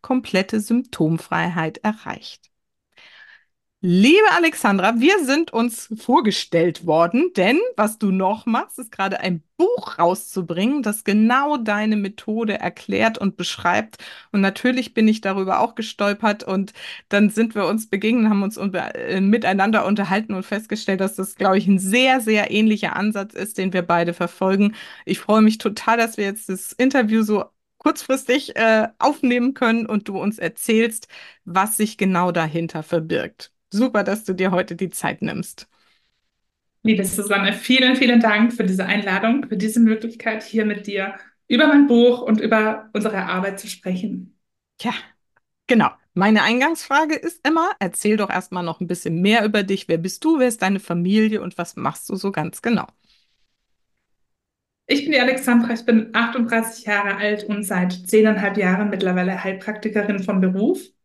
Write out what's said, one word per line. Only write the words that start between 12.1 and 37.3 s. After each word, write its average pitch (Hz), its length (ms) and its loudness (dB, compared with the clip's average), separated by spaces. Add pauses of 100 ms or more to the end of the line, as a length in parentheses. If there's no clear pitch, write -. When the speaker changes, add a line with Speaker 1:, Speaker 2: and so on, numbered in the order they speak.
Speaker 1:
erklärt 214 580 -2
und 196 220 -4
beschreibt. 190 580 -4 (360)
Und 196 100 0
natürlich 247 500 -2
bin 220 160 4
ich 214 140 0
darüber 190 380 0
auch 226 160 -2
gestolpert 208 680 -2
und 190 300 -4 (340)
dann 202 220 4
sind 220 240 -2
wir 202 100 0
uns 214 240 -2
begegnet, 214 400 2
haben 202 140 2
uns 208 160 -6
unbe-, 185 380 -6
äh, - 260 -2
miteinander 202 640 2
unterhalten 202 480 -2
und 190 100 -6
festgestellt, 202 560 -4
dass 196 160 -2
das, 196 200 -8
glaube 190 200 2
ich, 175 100 2
ein 190 120 4
sehr, 247 420 2
sehr 214 300 0
ähnlicher 214 460 0
Ansatz 208 360 -4
ist, - 240 -8
den 190 160 -2
wir 185 80 0
beide 170 320 0
verfolgen. 190 640 0 (320)
Ich - 140 -4
freue 214 200 2
mich 220 160 6
total, 226 400 -2
dass 226 220 -2
wir 208 60 -2
jetzt 196 260 -8
das - 220 -8
Interview 233 500 2
so 208 240 0 (320)
kurzfristig, - 800 -2
äh, 220 320 4 (100)
aufnehmen 247 560 2
können 226 320 0
und 214 200 -4
du 190 120 -6
uns 202 200 -4
erzählst, 226 680 -2 (380)
was 190 320 -2
sich 214 180 -2
genau 185 340 0
dahinter 165 520 -4
verbirgt. - 720 -4 (200)
Super, 220 300 0
dass 202 220 -4
du 190 80 -4
dir 185 180 0
heute 180 240 -2
die 175 160 -6
Zeit - 320 -6
nimmst. - 460 -10 (1120)
Speaker 2:
Liebe 196 220 2
Susanne, 196 480 -2